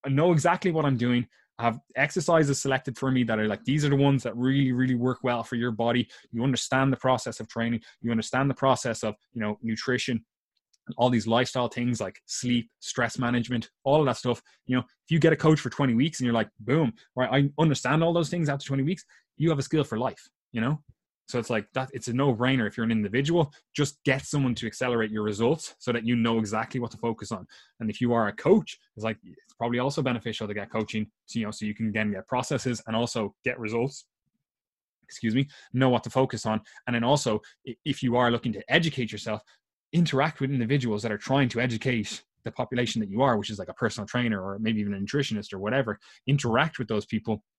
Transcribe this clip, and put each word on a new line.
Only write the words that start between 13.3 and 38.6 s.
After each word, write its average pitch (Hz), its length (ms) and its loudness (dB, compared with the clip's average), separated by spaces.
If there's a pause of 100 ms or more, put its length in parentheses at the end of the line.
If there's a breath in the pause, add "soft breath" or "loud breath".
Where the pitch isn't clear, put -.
all 147 160 4
of 147 60 2
that 123 100 0
stuff. 120 240 -2 (240 soft breath)
You 127 120 0
know, 127 60 2
if - 280 -16
you 160 80 4
get 160 160 6
a - 20 2
coach 156 240 4
for - 80 -6
twenty 131 240 2
weeks 139 260 2
and 127 60 -2
you're 120 80 2
like, 110 160 0 (120)
"Boom, 123 340 0 (200 soft breath)
right, 127 160 -2
I 139 200 4 (100)
understand 156 420 2
all 165 120 2
those 170 160 0
things 165 180 0
after 139 180 -4
twenty 135 180 -2
weeks," 180 200 -4 (320 soft breath)
you 160 140 2
have 147 80 2
a 135 40 -2
skill 151 220 2
for 107 140 -4
life, - 320 -6 (220)
you 113 100 -2
know? 147 200 -2 (460)
So 123 100 -4
it's 117 120 -6
like 107 240 -2
that, 131 180 -4
it's 123 160 -10
a 117 60 -4
no-brainer. 127 520 2
If 101 120 -6
you're 113 80 -2
an 117 40 0
individual, 139 600 2 (240 soft breath)
just - 260 -2
get 135 220 0
someone 131 300 0
to 117 120 -8
accelerate 117 440 -2
your 107 140 -4
results 113 540 0
so - 140 -4
that 113 140 -2
you 120 100 2
know 113 220 2
exactly 110 420 -2
what 117 120 -6
to - 40 -18
focus 113 360 -4
on. 92 140 -8 (340 loud breath)
And 113 100 -2
if - 100 -8
you 120 140 2
are 110 140 2
a 101 40 -4
coach, - 460 2 (180)
it's 107 80 -10
like, 110 180 -4
it's - 300 -20
probably 120 260 -2
also 135 220 -2
beneficial 117 480 -4
to 104 60 -8
get 101 180 -8
coaching, 110 340 -4 (200)
so, - 120 -6
you 110 60 -2
know, 104 60 -6
so 107 160 -8
you 104 80 -6
can 110 140 -4
again 107 240 -2
get 95 140 -8
processes 123 600 -2
and 110 100 -4
also 113 380 -2 (100)
get 123 160 -4
results, 117 460 -4 (960)
excuse - 320 -4
me, 139 140 2 (260 loud breath)
know 127 160 4
what 120 140 2
to 120 60 -8
focus 127 360 0
on. 107 160 0 (240 loud breath)
And 120 100 -2
then 117 80 0
also, 123 380 2 (240 loud breath)
i-, 120 180 -12
if - 180 -4
you 120 140 2
are 123 140 4
looking 117 240 -2
to 101 180 -6